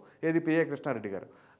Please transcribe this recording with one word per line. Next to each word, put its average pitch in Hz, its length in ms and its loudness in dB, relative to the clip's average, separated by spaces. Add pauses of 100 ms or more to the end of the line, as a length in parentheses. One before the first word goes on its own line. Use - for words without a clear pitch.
(240)
ఏది 160 160 2
పిఏ 160 240 4
కృష్ణారెడ్డి 131 460 -4
గారు. 95 160 -6 (340)